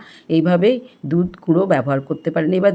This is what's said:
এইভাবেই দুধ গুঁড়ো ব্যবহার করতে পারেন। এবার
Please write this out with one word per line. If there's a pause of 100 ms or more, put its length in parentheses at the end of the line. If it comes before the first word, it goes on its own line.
(300)
এইভাবেই (300)
দুধ (120)
গুঁড়ো
ব্যবহার
করতে
পারেন।
এবার